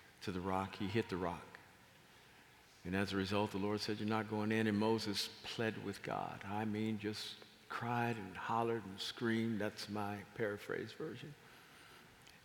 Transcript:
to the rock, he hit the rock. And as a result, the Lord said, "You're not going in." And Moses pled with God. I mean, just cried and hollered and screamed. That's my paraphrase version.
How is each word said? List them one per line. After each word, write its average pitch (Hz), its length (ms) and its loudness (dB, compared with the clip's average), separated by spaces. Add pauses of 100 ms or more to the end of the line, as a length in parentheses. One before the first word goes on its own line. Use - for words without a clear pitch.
(220)
to 104 100 -2
the 90 80 -2
rock, 95 380 0
he 104 100 -2
hit 110 220 2
the 92 80 0
rock. 85 420 -4 (1300)
And 90 100 2
as 98 160 2
a 98 60 2
result, 101 340 4
the 98 60 -2
Lord 104 240 2
said, 107 180 0
"You're 107 80 0
not 110 220 2
going 107 240 2
in." 113 140 6
And 104 120 6
Moses 107 480 2 (160)
pled 110 400 -2
with 101 180 -4
God. - 380 -2 (100)
I 104 140 0
mean, 110 340 0
just 107 380 -4 (320)
cried 120 480 0
and 95 220 -6
hollered 113 480 2
and 95 160 -8
screamed. 113 580 2
That's 104 300 -2
my 104 260 -2 (200)
paraphrase 104 600 -2
version. 147 360 -8 (1120)